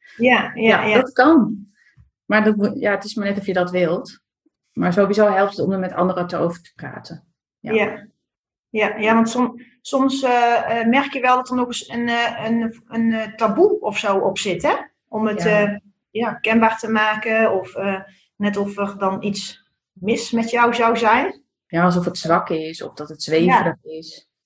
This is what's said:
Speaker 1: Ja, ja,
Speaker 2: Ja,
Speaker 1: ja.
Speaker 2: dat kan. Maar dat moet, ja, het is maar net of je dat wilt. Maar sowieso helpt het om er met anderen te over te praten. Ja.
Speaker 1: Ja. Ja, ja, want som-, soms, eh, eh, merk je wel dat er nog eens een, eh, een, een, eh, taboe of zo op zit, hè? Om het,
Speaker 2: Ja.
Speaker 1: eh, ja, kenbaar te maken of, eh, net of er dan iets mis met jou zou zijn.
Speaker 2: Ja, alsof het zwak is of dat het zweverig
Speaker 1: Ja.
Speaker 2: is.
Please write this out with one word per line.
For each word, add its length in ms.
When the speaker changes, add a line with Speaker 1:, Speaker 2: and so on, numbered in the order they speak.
Speaker 1:
Ja, 380
ja, 0
Speaker 2:
Ja, 300
Speaker 1:
ja. 160
Speaker 2:
dat 120
kan. 540
Maar 200
dat 120
moet, 220
ja, 120
het 140
is 100
maar 120
net 120
of 80
je 60
dat 180
wilt. 500
Maar 200
sowieso 400
helpt 240
het 100
om 60
er 60
met 140
anderen 340
te 100
over 260
te 120
praten. 500
Ja. 140
Speaker 1:
Ja. 340
Ja, 280
ja, 180
want 160
som-, 300
soms, 420
eh, 580
eh, 80
merk 240
je 80
wel 160
dat 120
er 80
nog 100
eens 220
een, 200
eh, 380
een, 400
een, 260
eh, 220
taboe 460
of 180
zo 200
op 200
zit, 240
hè? 120
Om 180
het, 160
Speaker 2:
Ja. 240
Speaker 1:
eh, 100
ja, 240
kenbaar 440
te 120
maken 640
of, 220
eh, 260
net 200
of 220
er 200
dan 240
iets 480
mis 380
met 200
jou 240
zou 220
zijn. 460
Speaker 2:
Ja, 180
alsof 200
het 140
zwak 300
is 340
of 120
dat 140
het 140
zweverig 600
Speaker 1:
Ja. 160
Speaker 2:
is. 320